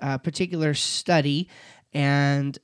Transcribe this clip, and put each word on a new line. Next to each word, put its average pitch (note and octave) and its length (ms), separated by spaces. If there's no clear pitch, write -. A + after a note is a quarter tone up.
uh, C3+ 180
particular E3 560
study D3+ 760
and C#3+ 720